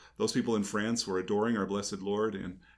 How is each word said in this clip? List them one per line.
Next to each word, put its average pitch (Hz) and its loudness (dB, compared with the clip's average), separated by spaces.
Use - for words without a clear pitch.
Those 110 2
people 120 2
in 104 2
France 110 0
were 92 0
adoring 107 2
our 95 0
Blessed 101 -2
Lord 101 0
and, 95 -8